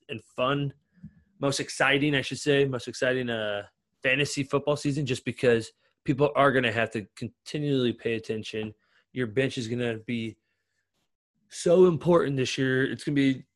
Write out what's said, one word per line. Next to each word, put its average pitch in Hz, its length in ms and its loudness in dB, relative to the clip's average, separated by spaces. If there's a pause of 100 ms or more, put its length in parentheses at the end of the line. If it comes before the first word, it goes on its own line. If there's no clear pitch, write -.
and 113 160 -12
fun, 139 500 -2 (680)
most 135 200 -2
exciting, 139 560 0
I 131 60 2
should - 180 -8
say, 139 240 2
most 131 240 -2
exciting, 127 420 -2
uh, 104 340 -4 (400)
fantasy 139 400 0
football 143 340 0
season, 147 280 -2
just 123 200 -4
because 117 480 0 (320)
people 143 280 2
are 135 200 4
gonna 123 180 2
have 110 200 -2
to 107 140 -6 (120)
continually 135 760 -2
pay 117 220 -4
attention. 110 600 -8 (380)
Your 127 160 -4
bench 127 300 -2
is 113 100 -6
gonna 120 300 -4
be 113 400 -6 (1120)
so 185 380 6
important 156 500 2
this 127 200 -2
year. 131 320 2
It's 117 140 -8
gonna 147 120 -2
be 135 280 2 (120)